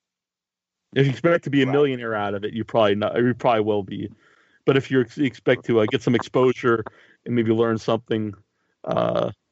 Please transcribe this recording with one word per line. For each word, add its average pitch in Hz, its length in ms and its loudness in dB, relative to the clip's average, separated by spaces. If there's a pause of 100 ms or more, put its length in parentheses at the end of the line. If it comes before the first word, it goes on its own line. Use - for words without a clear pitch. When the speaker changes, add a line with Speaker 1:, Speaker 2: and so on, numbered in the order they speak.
(960)
Speaker 1:
If 135 120 4
you 139 60 0
expect 170 320 0
to 143 60 -6
be 139 120 2
a 131 40 2
Speaker 2:
Right. 131 60 -2
Speaker 1:
millionaire 127 420 0
out 104 200 -4
of 101 100 -8
it, 104 100 -6
you 110 100 -4
probably 107 300 2
not, 104 220 -2
you 120 180 2
probably 117 280 0
will 104 200 0
be. 101 280 -10 (540)
But 135 140 4
if 131 120 -6
you 131 120 2
ex-, 117 160 -6
expect 131 480 -2
to, 113 140 4
uh, 107 60 2
get - 160 -2
some 123 120 0
exposure 120 680 0 (420)
and 117 80 -4
maybe 117 180 2
learn 113 260 2
something, 113 540 -4 (520)
uh, 58 460 -2 (220)